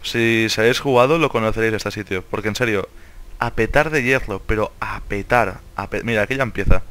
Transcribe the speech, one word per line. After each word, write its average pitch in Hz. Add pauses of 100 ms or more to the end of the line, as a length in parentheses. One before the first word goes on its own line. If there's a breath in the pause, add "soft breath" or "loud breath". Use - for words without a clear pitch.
Si, 113
si -
habéis 117
jugado, 135
lo 151
conoceréis 110
este 104
sitio, 98
porque 101
en 104
serio, 107 (520 soft breath)
a 120
petar 143
de 151
hierro, 123
pero 107
a 107
petar, 101 (160)
a 98
pe-, -
mira, 113
aquí 131
ya 135
empieza. 101